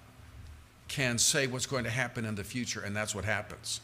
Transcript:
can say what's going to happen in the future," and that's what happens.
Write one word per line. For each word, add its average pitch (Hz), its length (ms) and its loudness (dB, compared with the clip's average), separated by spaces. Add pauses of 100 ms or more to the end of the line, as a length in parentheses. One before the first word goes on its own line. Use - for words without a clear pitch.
(880)
can 123 300 2
say 135 300 6
what's 123 180 -2
going 127 200 0
to 113 40 0
happen 120 360 0
in 107 100 -2
the 101 80 -2
future," 113 380 -4
and 101 140 -4
that's 107 200 0
what 92 100 -2
happens. - 580 -2